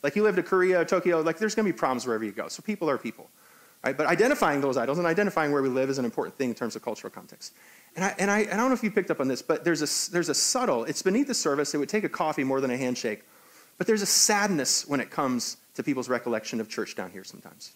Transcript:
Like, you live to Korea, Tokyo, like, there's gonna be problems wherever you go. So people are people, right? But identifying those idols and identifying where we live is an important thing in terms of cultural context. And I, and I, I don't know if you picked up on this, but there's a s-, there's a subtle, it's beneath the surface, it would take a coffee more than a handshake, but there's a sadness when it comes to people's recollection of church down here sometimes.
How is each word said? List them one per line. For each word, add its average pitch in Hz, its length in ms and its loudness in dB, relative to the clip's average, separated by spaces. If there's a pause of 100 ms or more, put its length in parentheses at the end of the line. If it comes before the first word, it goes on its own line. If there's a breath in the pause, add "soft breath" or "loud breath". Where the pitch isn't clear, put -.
Like, 143 100 0
you 208 80 4
live 208 140 4
to 175 80 2
Korea, 185 400 4
Tokyo, 175 360 2
like, 160 160 0
there's 214 200 -2
gonna 214 100 2
be 175 60 2
problems 127 340 0
wherever 113 160 0
you 107 80 -4
go. 98 160 -8
So - 160 -12
people 196 260 -2
are 135 80 2
people, - 320 -8 (540 loud breath)
right? 135 140 -2
But 147 100 0
identifying 175 540 4
those 135 160 0
idols 131 220 0
and 175 80 0
identifying 170 440 2
where 143 120 2
we 135 60 2
live 131 220 0
is 139 80 -2
an 127 60 -2
important 113 340 -4
thing 127 120 -2
in 110 40 -4
terms 113 220 -6
of 107 60 -10
cultural 107 300 -8
context. - 420 -20 (420 loud breath)
And 180 80 -2
I, 196 160 0
and 196 100 2
I, 202 80 4
I 196 180 0
don't 240 120 2
know 262 40 4
if 233 120 -2
you 208 80 0
picked 185 180 0
up 160 80 0
on 135 80 0
this, 131 160 -2
but - 220 0
there's 160 160 2
a 147 100 -2
s-, - 160 -2
there's 170 220 -2
a 143 60 0
subtle, 175 500 2
it's 147 180 -6
beneath 226 240 2
the 262 80 -4
surface, 143 400 0
it 151 40 0
would 143 100 -2
take 208 160 -2
a 156 40 0
coffee 156 360 -2
more 135 160 0
than 131 100 0
a 120 60 0
handshake, 123 480 -2 (540 loud breath)
but - 100 0
there's 214 140 4
a 185 40 0
sadness 202 800 2
when 143 140 0
it - 100 -4
comes 127 460 -2 (180)
to 131 80 -6
people's 127 260 -2
recollection 117 520 -2
of 107 80 -6
church - 260 -6
down 92 160 -8
here 92 140 -14
sometimes. - 520 -20